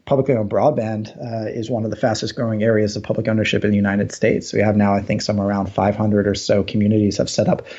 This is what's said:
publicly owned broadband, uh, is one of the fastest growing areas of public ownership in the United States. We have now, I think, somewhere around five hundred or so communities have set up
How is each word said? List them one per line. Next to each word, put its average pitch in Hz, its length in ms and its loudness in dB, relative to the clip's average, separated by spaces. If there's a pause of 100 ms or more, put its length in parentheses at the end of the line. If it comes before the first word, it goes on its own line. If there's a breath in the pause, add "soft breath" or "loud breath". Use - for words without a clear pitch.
publicly 139 280 2
owned 107 160 -2
broadband, 110 680 0
uh, 113 300 -6
is 113 220 -6
one 113 140 -2
of 107 60 -4
the - 60 -6
fastest - 380 -2
growing 110 280 -2
areas 107 340 2
of 107 60 -4
public 110 260 -2
ownership 110 340 0
in 110 80 0
the 104 60 4
United 101 340 0
States. - 440 0
We 104 60 2
have 104 140 2
now, 101 200 4
I 101 80 0
think, 107 180 -4
somewhere 101 260 -2
around 98 240 -2
five 101 240 0
hundred 104 320 2
or 98 80 2
so 101 300 0
communities 104 540 2
have - 100 -2
set - 180 0
up - 200 0 (120 loud breath)